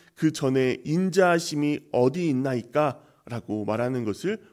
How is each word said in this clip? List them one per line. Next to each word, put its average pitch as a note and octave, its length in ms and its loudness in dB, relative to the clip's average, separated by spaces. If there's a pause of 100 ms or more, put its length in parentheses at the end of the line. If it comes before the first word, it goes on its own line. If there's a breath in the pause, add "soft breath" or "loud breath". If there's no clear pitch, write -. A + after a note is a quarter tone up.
(200 soft breath)
그 D#3 140 2
전에 C3 500 2
인자하심이 E3+ 960 0 (120)
어디 C#3 360 2
있나이까?"라고 B2+ 1400 -4
말하는 A#2+ 400 -2
것을 D#3 340 -4 (160 soft breath)